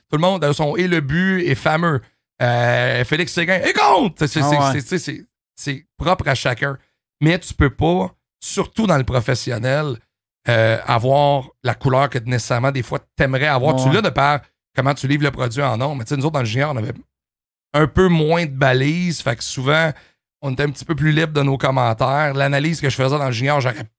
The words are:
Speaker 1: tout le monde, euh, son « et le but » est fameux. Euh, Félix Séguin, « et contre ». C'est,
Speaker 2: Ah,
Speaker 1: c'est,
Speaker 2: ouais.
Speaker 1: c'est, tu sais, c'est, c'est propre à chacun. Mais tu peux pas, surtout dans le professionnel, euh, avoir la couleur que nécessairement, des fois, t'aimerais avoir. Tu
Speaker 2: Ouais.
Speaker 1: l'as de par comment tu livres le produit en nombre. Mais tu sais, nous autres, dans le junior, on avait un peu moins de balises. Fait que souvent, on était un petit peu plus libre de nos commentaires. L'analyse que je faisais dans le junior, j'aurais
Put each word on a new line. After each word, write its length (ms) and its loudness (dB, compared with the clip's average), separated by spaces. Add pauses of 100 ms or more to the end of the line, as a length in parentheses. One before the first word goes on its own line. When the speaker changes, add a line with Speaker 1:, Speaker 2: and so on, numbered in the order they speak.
(100)
Speaker 1:
tout 60 0
le 60 2
monde, 200 2
euh, 120 2
son « 220 -2
et 120 0
le 120 2
but » 460 0
est 80 0
fameux. 460 0 (420)
Euh, 600 0
Félix 280 -2
Séguin, « 320 0
et 100 0
contre ». 400 2 (120)
C'est, 160 -2
Speaker 2:
Ah, 80 4
Speaker 1:
c'est, 80 4
Speaker 2:
ouais. 140 2
Speaker 1:
c'est, 100 -2
tu 60 -14
sais, 100 -2
c'est, 280 -8 (280)
c'est 320 -10 (120)
propre 300 0
à 60 2
chacun. 420 -4 (440)
Mais 180 4
tu 160 -10
peux 160 2
pas, 400 0 (320)
surtout 440 -2
dans 120 4
le 60 0
professionnel, 920 -2 (520)
euh, 380 2
avoir 640 2 (160)
la 100 -2
couleur 340 0
que 100 -6
nécessairement, 540 -2
des 100 -4
fois, 180 -8 (160)
t'aimerais 320 2
avoir. 280 2
Tu 120 2
Speaker 2:
Ouais. 60 4
Speaker 1:
l'as 80 4
de 80 0
par 300 2 (360)
comment 180 0
tu 140 -4
livres 160 2
le 60 2
produit 320 -4
en 140 0
nombre. 200 -4
Mais 80 -8
tu 60 -12
sais, 60 0
nous 80 -2
autres, 100 -2
dans 60 0
le 60 -2
junior, 260 -2
on 40 -4
avait 160 -4 (840)
un 120 4
peu 220 2
moins 360 2
de 60 -6
balises. 720 0
Fait 140 -2
que 80 -14
souvent, 480 0 (500)
on 100 -4
était 100 -2
un 80 0
petit 140 -14
peu 100 -4
plus 180 2
libre 200 0
de 100 0
nos 160 0
commentaires. 760 0
L'analyse 460 0
que 100 0
je 40 -4
faisais 240 0
dans 80 -2
le 60 -2
junior, 280 0
j'aurais 260 -4 (120)